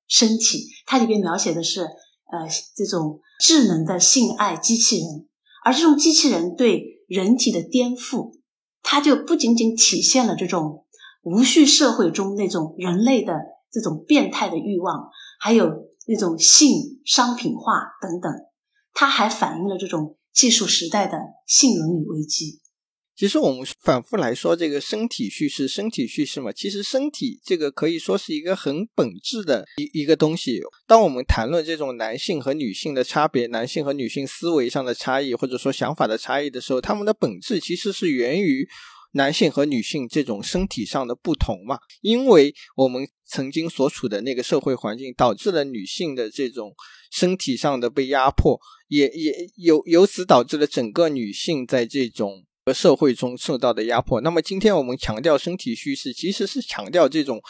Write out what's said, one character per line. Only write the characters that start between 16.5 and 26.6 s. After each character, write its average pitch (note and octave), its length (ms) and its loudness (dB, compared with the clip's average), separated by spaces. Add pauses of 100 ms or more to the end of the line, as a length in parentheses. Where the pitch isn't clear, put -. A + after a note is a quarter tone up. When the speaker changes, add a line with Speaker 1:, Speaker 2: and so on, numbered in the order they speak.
Speaker 1:
商 A#3+ 280 2
品 - 220 -4
化 - 360 -2 (100)
等 F3+ 180 -8
等， F3 100 -6 (600)
它 C#4 160 2
还 A#3 220 0
反 D#3+ 300 -4
映 F#3 60 -4
了 F#3+ 120 -4
这 F#3+ 80 -8
种 D#3 320 -6 (140)
技 B3 180 4
术 G3 160 2
时 E3+ 220 -2
代 G3 180 0
的 D#3+ 120 -6 (280)
性 A#3 320 4
伦 D#3+ 120 0
理 E3 160 0
危 D3+ 180 -4
机。 D#3 360 -8 (540)
Speaker 2:
其 G3 140 0
实 D#4 100 0
我 G3 140 2
们 B2+ 120 -8 (180)
反 B2+ 200 2
复 - 140 -6
来 C3 180 0
说 E3+ 220 0
这 E3+ 120 0
个 C#3+ 120 -2
身 A3+ 260 -6
体 A#2 220 -6
叙 - 180 -4
事， C3+ 220 -4
身 G3+ 220 -6
体 C3 180 -4
叙 D3 160 -4
事 C#3 160 -8
嘛， A#2 100 -8
其 - 200 -8